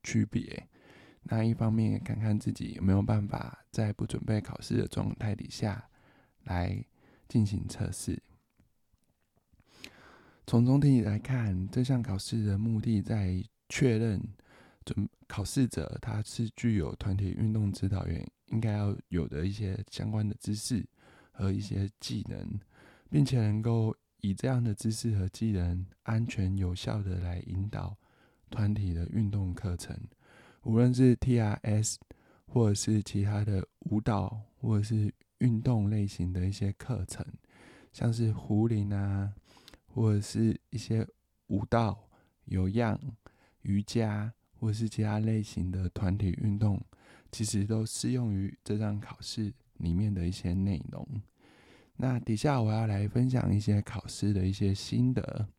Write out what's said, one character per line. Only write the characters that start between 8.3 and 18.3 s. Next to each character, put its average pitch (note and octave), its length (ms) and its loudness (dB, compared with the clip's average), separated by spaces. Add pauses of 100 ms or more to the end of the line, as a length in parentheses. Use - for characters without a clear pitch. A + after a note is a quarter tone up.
从 A#2+ 180 4
总 C3+ 160 4
体 C3+ 220 6
来 G#2 160 0
看， G#2 500 -2
这 B2+ 160 0
项 B2+ 180 2
考 G2 140 -4
试 A2+ 260 -2
的 G2+ 140 2
目 A2 240 0
的 G#2+ 220 2
在 F#2+ 420 -2 (240)
确 A#2+ 300 4
认 A2+ 200 0 (640)
准-， - 240 -2 (220)
考 G2+ 160 -4
试 C3 240 2
者 - 320 -6
他 G#2+ 220 -4
是 - 340 -4
具 A2+ 200 2
有 D#2 200 0
团 G2 180 -2
体 G2 180 0
运 A2 200 0
动 G#2 180 2
指 F#2+ 160 -2
导 F#2 200 0
员 E2+ 200 -4 (200)